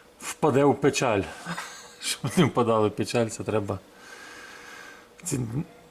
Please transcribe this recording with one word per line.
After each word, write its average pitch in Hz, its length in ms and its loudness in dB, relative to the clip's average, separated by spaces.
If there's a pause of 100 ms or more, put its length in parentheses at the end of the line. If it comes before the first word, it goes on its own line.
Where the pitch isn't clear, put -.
(200)
впаде 139 440 2
в 139 160 6
печаль. 123 420 2 (400)
<laughs> - 380 -16
Щоб - 360 -4
не 165 80 6
впадали 113 440 4
в - 20 4
печаль, 117 360 0
це 104 180 -8
треба 101 340 -2 (1500)
ці 139 160 -4 (500)